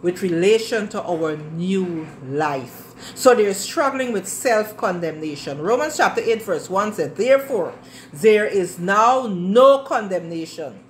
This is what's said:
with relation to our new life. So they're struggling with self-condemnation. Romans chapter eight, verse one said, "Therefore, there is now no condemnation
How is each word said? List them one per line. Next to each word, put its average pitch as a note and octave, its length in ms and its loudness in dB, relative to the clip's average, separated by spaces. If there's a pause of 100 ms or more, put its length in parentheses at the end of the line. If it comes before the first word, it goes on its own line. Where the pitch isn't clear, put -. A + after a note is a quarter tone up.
with F3 220 -2
relation G#3 640 2
to G#3 160 -6
our D#3+ 340 -2
new E3 680 -4 (180)
life. C#3 720 -6 (180)
So B3 220 6
they're G3+ 180 2
struggling C4 580 -2
with G3 160 -4
self-condemnation. E3 1300 -4
Romans C4 360 -2
chapter A3+ 240 0
eight, A3 200 0
verse D#3+ 260 -4
one G3+ 260 -2
said, D#3+ 220 -4
"Therefore, A#3+ 560 0 (400)
there G#3 360 4
is F3+ 320 -2
now A3 480 4
no A3+ 560 6
condemnation E3 960 -6 (100)